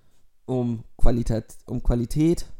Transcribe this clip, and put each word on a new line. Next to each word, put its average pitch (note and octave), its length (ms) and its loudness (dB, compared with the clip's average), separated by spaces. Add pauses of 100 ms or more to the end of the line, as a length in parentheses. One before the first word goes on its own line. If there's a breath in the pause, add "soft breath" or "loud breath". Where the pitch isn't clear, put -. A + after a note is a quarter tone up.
(460)
um A#2+ 380 -4 (140)
Qualität, A#2 600 4 (100)
um B2 160 -8
Qualität D3+ 640 0 (120)